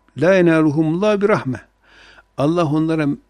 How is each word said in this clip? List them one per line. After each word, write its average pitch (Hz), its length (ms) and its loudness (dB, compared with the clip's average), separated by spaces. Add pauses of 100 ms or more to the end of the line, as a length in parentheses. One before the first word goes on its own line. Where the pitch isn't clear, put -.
(180)
lâ 170 160 2
yenâluhumullah 165 880 2
bir 202 80 0
rahme." 135 320 -2 (760)
Allah 165 260 0
onlara 156 440 -2 (220)